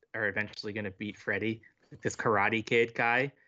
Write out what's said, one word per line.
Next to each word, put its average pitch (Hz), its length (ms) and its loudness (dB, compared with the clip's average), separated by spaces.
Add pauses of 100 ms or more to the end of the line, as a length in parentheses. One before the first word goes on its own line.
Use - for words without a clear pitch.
(140)
are 110 160 0
eventually 104 420 -4
gonna 104 200 -4
beat 104 260 -8
Freddy. 110 440 -2 (400)
This - 140 -2
Karate 110 500 2
Kid 120 300 2
guy, 123 340 2 (180)